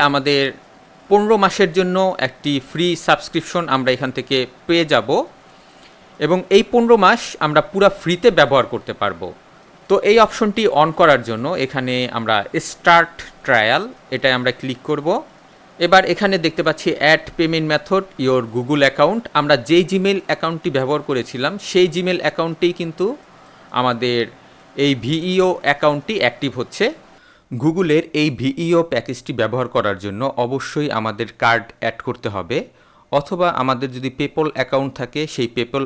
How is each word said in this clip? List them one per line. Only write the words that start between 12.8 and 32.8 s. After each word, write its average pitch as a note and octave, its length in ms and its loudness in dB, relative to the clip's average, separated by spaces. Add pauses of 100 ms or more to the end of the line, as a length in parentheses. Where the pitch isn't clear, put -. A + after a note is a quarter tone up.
ট্রায়াল, A#2+ 380 2 (340)
এটাই C3 220 2
আমরা B2 220 -2
ক্লিক C3 200 -8 (100)
করব। D3 180 -4 (800)
এবার F#3 160 2 (100)
এখানে G3 320 0
দেখতে E3 220 -2
পাচ্ছি D#3+ 220 -2 (240)
add D#3 120 2 (140)
payment D#3+ 340 -2
method F#3+ 320 0 (220)
your B2+ 160 2 (140)
Google C#3 340 0
account। F3 320 0 (180)
আমরা D3 140 2 (140)
যেই E3+ 220 4
Gmail F#3+ 280 0 (100)
অ্যাকাউন্টটি D#3+ 480 -4
ব্যবহার C3+ 320 -2
করেছিলাম C3 440 -4 (180)
সেই F3+ 240 4
Gmail F3+ 300 -2
অ্যাকাউন্টটিই E3 560 -2
কিন্তু E3+ 260 -4 (720)
আমাদের A#2+ 400 0 (640)
এই C#3+ 80 4 (120)
ভিইও F3+ 440 0 (180)
অ্যাকাউন্টটি D3 560 0
অ্যাক্টিভ B2 380 -2
হচ্ছে। G3+ 260 -4 (760)
Google-এর D#3+ 420 2 (160)
এই D#3 80 2 (120)
ভিইও E3 400 0 (120)
প্যাকেজটি C3 480 -6
ব্যবহার A#2+ 340 -2
করার G#2 300 0
জন্য G2+ 180 -8 (220)
অবশ্যই C3+ 440 -4 (100)
আমাদের A2 300 -6 (140)
কার্ড A#2 240 2 (140)
অ্যাড A2+ 260 -4
করতে B2 280 -8
হবে, G2 240 -6 (600)